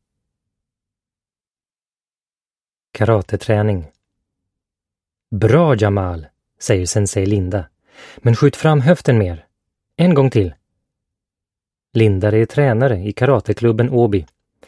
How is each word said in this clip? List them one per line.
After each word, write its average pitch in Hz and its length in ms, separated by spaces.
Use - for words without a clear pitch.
Karateträning. 104 960
Bra, 120 440
Jamal, 95 520
säger 95 260
sensei 98 400
Linda. 98 400
Men 117 180
skjut 143 200
fram 151 260
höften 139 360
mer. 90 280
En 175 180
gång 135 160
till. 98 240
Linda 104 440
är 113 80
tränare 127 520
i 101 160
karateklubben 117 760
Åby. 110 360